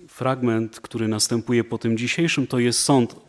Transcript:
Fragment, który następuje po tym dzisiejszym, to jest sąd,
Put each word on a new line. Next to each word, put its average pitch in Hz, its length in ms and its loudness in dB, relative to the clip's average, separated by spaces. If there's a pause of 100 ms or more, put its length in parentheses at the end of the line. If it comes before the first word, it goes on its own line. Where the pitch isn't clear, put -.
Fragment, 123 720 -2
który 113 280 -6
następuje 113 560 0
po 113 140 -6
tym 113 200 0
dzisiejszym, 135 500 0
to 127 120 -2
jest 120 200 2
sąd, 131 360 2 (140)